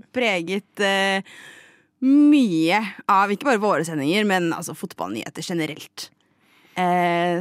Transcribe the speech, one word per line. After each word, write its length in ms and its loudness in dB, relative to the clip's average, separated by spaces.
preget, 640 -4
eh, 420 0
mye 800 4
av 240 4
ikke 200 -4
bare 120 2
våre 220 2
sendinger, 400 0
men 260 0
altså 240 -8
fotballnyheter 680 -10
generelt. 680 -8
Eh, 640 0